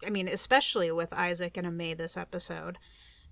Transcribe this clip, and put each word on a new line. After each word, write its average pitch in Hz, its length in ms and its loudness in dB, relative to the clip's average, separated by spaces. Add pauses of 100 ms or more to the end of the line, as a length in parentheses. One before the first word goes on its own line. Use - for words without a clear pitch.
I - 60 -4
mean, 190 160 0
especially 214 640 4
with 170 220 0
Isaac 175 440 0
and 180 80 -2
Amay 170 320 -4
this 165 200 -6
episode. 175 600 -8 (540)